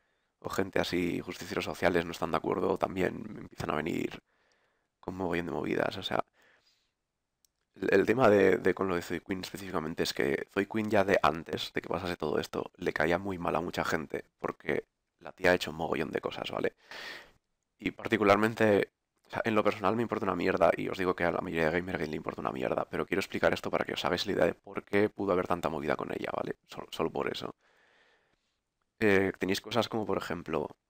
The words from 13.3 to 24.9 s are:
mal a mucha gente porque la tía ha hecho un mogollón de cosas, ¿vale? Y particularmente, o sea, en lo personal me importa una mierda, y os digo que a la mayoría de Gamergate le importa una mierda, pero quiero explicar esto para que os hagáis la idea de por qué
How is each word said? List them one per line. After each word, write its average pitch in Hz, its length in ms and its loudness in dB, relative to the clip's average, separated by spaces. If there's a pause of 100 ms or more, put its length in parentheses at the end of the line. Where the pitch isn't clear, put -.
mal 85 160 0
a 80 60 0
mucha 87 240 -4
gente - 400 -4 (140)
porque - 480 -4 (320)
la 80 120 -14
tía 90 200 2
ha 90 40 6
hecho 82 160 -4
un 78 60 -8
mogollón 80 340 -2
de - 100 -4
cosas, - 300 -8
¿vale? - 240 -4 (1040)
Y 95 120 -4
particularmente, 104 1000 4 (340)
o - 40 -20
sea, - 160 -4
en 110 100 2
lo 104 80 4
personal 101 320 0
me 120 60 0
importa 110 240 -2
una 92 100 2
mierda, 87 400 4
y 101 140 -4
os 82 80 -6
digo 90 180 0
que 87 80 -2
a 85 80 4
la 87 100 -2
mayoría 82 300 0
de 87 80 0
Gamergate 82 320 -4
le 78 60 -4
importa - 240 -8
una 55 100 -2
mierda, 64 380 -2
pero 82 180 -4
quiero 90 140 0
explicar - 320 0
esto 90 180 -4
para - 140 0
que - 80 -6
os - 120 -4
hagáis 87 200 0
la 95 80 -2
idea 92 120 4
de 85 80 2
por - 300 -10
qué 101 260 2